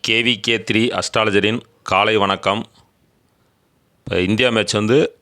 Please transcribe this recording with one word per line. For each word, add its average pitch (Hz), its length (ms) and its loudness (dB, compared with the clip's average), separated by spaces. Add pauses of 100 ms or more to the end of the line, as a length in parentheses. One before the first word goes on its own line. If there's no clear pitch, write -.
கே 117 160 0
வி 117 180 -2
கே 113 300 -2
த்ரீ 110 280 0
அஸ்ட்ராலஜரின் 107 600 0 (220)
காலை 107 340 0
வணக்கம். 98 500 0 (1300)
இப்ப 90 220 -4
இந்தியா 110 300 2
மேட்ச் 107 220 0
வந்து 110 500 2